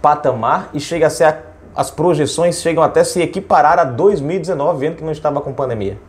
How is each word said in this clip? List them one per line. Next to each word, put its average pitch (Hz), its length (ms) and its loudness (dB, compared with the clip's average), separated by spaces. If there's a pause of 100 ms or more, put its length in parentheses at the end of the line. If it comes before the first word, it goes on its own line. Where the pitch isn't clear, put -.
patamar 139 720 0
e 151 60 -6
chega 160 280 0
a - 20 4
ser 160 160 0
a, 151 140 2 (360)
as - 160 -4
projeções 160 680 0
chegam 165 200 0
até 160 200 4
a 170 40 4
se 170 160 -2
equiparar 160 560 2
a 170 60 4
dois 160 380 2
mil 160 160 -4
e - 20 -2
dezenove, 156 480 -2
ano 165 80 -4
que 156 80 -14
não 160 80 -6
estava 147 300 -2
com 143 100 -8
pandemia. 113 580 -6